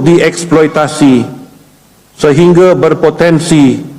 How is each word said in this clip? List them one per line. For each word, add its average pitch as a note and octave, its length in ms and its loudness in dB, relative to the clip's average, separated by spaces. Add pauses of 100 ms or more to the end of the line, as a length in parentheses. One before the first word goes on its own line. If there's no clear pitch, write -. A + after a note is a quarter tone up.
dieksploitasi D#3 1200 0 (880)
sehingga E3+ 560 2
berpotensi D#3+ 1120 0 (160)